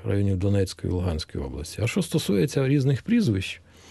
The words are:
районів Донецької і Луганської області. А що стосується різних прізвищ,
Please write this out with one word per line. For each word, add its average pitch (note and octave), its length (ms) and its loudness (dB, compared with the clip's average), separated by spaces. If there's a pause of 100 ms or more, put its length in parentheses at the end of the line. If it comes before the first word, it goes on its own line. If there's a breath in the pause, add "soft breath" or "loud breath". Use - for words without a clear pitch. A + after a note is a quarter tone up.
районів G2+ 320 0
Донецької G2 560 0
і - 20 0
Луганської E2+ 480 -4
області. - 400 -8
А G#2+ 40 2
що G3 140 0
стосується D#3 640 0
різних C#3 340 2
прізвищ, D#3 600 0 (300 loud breath)